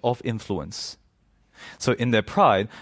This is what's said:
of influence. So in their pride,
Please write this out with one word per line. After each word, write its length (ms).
of 180
influence. 760
So 140
in 180
their 120
pride, 460